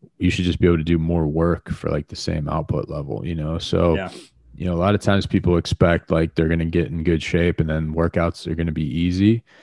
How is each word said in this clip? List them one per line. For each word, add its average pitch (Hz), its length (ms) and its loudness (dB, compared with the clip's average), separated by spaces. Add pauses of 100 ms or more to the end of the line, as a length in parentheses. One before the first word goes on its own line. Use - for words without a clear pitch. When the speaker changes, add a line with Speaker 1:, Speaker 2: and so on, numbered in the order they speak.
(200)
Speaker 1:
you 92 100 2
should 90 160 0
just 82 140 0
be 92 80 4
able 87 100 4
to 78 60 -2
do 82 140 2
more 80 300 0
work 82 420 -2
for, - 200 -6
like, 76 180 -4
the - 80 -16
same 78 340 -4
output 78 400 -4
level, 73 360 -8
you 85 100 -4
know? 80 220 -4
So, 87 380 2
Speaker 2:
Yeah. 90 140 -4 (440)
Speaker 1:
you - 120 -8
know, 90 80 -2
a 85 60 -2
lot 98 160 4
of 98 60 0
times 98 240 2
people 87 320 2
expect, 85 540 2
like, 82 240 0
they're 82 140 2
gonna 82 160 0
get 82 220 0
in 78 160 -6
good 80 200 0
shape 85 380 0
and 78 80 -2
then 78 240 -2
workouts 82 540 -2
are 82 80 -4
gonna 82 160 -2
be 78 140 -2
easy. 90 580 2 (200)